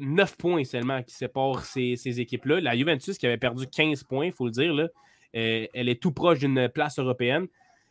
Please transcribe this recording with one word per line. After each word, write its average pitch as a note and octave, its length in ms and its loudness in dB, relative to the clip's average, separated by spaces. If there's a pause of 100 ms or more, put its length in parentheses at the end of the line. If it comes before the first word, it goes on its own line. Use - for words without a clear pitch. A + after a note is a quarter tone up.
neuf D#3+ 360 2
points E3+ 280 2
seulement B2+ 380 -2
qui - 120 -14
séparent C3+ 500 -2
ces, B2 320 -2
ces B2 240 -4
équipes-là. C3 400 0
La B2 160 0
Juventus, D3+ 420 0
qui - 80 0
avait A#2+ 120 2
perdu B2+ 300 -2
quinze D3+ 340 0
points, C#3+ 300 -2
faut B2+ 140 -4
le A#2 40 -2
dire, C#3+ 240 0
là, D#3 140 0 (480)
euh, A2+ 380 0
elle B2 140 -2
est B2 140 -2
tout E3+ 100 0
proche D#3+ 280 4
d'une C3 280 2
place D3 300 -2
européenne. B2+ 480 0 (440)